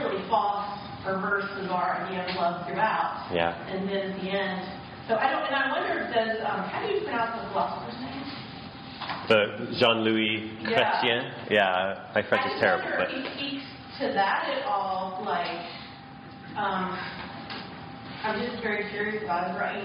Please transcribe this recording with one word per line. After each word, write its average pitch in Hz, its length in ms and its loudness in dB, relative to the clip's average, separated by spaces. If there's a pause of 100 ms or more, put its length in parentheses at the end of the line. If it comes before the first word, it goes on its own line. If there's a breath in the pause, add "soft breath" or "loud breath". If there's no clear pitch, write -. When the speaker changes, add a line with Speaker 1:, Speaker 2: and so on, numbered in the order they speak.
Speaker 1:
really 196 280 0
false, 208 360 4 (380)
perverse, 196 420 0 (140)
bizarre 180 460 0
idea 185 220 -2
of 185 80 -2
love - 320 0
throughout. - 640 0
Speaker 2:
Yeah. 85 220 4 (180)
Speaker 1:
And 190 160 -2
then 196 240 0
at 185 100 -6
the 185 100 -2
end, 185 300 0 (460)
so 226 80 4
I 208 160 4
don't, - 140 0
and 269 100 0
I 269 160 2
wonder - 320 0
if - 100 -4
does, 220 300 4
um, 202 240 0
how - 180 -2
do 403 80 2
you - 80 2
pronounce - 400 0
the - 60 -6
philosopher's - 540 -2
name? 269 220 -6 (1040)
Speaker 2:
The 117 500 4
Jean-Louis 110 720 4 (100)
Speaker 1:
Yeah. - 60 -4 (340)
Speaker 2:
Chrétien? 123 300 2 (180)
Yeah, 95 500 4 (140)
my 107 100 4
French 98 200 4
Speaker 1:
I 101 40 -2
Speaker 2:
is 104 40 -2
Speaker 1:
just 107 120 -4
Speaker 2:
terrible, 90 200 6
Speaker 1:
wonder - 140 -2
Speaker 2:
but - 180 0
Speaker 1:
if - 180 -4
he 277 140 -6 (120)
speaks - 60 -10 (340)
to 262 140 0
that 196 360 2
at 269 160 -2
all, 190 600 -2
like, - 220 0 (1120)
um, 185 400 0 (1300)
I'm 220 180 0
just 240 200 -2
very 208 280 0
curious 208 340 -2
about 180 320 0
it, - 40 -2
right? - 180 0
You 196 80 -4